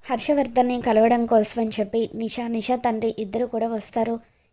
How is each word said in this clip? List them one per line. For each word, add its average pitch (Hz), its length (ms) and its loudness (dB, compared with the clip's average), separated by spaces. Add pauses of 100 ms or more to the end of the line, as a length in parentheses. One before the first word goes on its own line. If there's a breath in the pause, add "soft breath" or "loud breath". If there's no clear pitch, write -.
హర్షవర్ధన్ని 247 760 0
కలవడం 233 440 4
కోసం 220 340 4
అని 220 160 -2
చెప్పి 214 240 -2 (160)
నిషా, 226 320 -4
నిషా 233 280 -2
తండ్రి 233 340 -2 (100)
ఇద్దరు 220 260 -4
కూడా 233 220 -4
వస్తారు. 226 480 -2 (380 soft breath)